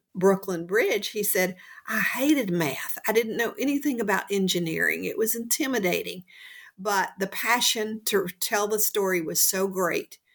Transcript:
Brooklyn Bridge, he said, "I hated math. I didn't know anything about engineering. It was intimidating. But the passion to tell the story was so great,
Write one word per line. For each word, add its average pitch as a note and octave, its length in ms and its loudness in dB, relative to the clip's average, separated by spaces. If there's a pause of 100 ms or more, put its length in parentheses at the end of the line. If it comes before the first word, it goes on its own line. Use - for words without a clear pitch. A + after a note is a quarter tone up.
(160)
Brooklyn F#3+ 500 2
Bridge, A#3 440 0
he G#3 140 -4
said, F#3+ 340 2 (300)
"I A3 120 -2
hated B3 500 2
math. - 480 -2 (100)
I A3 40 4
didn't A3 240 2
know - 240 0
anything C#4 400 0
about G3+ 320 0
engineering. E3+ 720 0
It - 140 -4
was A3 180 0
intimidating. F#3+ 880 -2 (540)
But F#3+ 420 0
the G3 80 -2
passion A3 800 0
to F#3 220 2 (120)
tell G#3 280 0
the G#3+ 120 0
story F#3 420 0
was D#3+ 200 -2
so F#3+ 260 2
great, F#3 500 -2 (180)